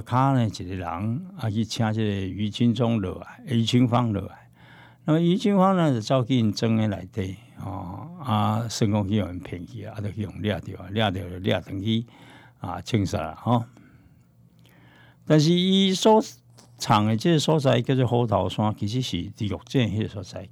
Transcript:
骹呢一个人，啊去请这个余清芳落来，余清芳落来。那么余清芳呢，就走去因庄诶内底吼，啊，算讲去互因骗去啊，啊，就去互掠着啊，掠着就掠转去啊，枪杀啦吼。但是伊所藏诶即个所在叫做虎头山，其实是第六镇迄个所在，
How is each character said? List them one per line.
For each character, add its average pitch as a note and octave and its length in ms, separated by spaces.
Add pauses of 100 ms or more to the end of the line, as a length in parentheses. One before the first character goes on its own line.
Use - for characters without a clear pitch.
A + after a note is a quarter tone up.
骹 C3 340
呢 A#2+ 100
一 G#2+ 40
个 F#2 260
人， F#2+ 500 (140)
啊 A2 100
去 A2 140
请 A2 300
这 A2 100
个 G#2 80 (160)
余 G2 220
清 A#2+ 260
芳 A#2 240
落 F2+ 200
来， - 280
余 A#2 160
清 B2 240
芳 A#2+ 260
落 G2 140
来。 - 200 (580)
那 D3+ 80
么 D#3 60
余 E3+ 160
清 G3+ 220
芳 F#3+ 180
呢， E3 160
就 B2 100
走 C3 220
去 B2+ 140
因 A2 160
庄 A2+ 240
诶 A2 80
内 F#2 260
底 F#2+ 240 (220)
吼， F#2+ 500 (160)
啊， G#2+ 460
算 G#2 220
讲 G#2 160
去 G#2 160
互 F2 60
因 F2+ 100
骗 F2 260
去 G2+ 200
啊， G#2+ 120
啊， G#2+ 40
就 G2+ 100
去 G#2 160
互 E2+ 120
掠 G2 200
着 F#2 180
啊， F#2 140
掠 G#2+ 200
着 F#2 160
就 F2 120
掠 G2 220
转 F#2+ 200
去 A2+ 240 (540)
啊， F2+ 220
枪 G2+ 240
杀 E2+ 160
啦 D#2+ 180
吼。 A#2+ 240 (1600)
但 D#3 140
是 D3+ 120
伊 F#3+ 420
所 A3 280 (560)
藏 G#2+ 300
诶 A2 80
即 C#3 160
个 D#3+ 80
所 D#3 200
在 B2+ 220
叫 C3 140
做 C3 100
虎 A#2+ 220
头 F#2+ 220
山， G#2+ 260
其 G#2+ 120
实 B2 140
是 F2 280
第 G#2 180
六 F#2+ 180
镇 B2 240
迄 G2+ 120
个 G#2 60
所 G2+ 160
在， F#2 280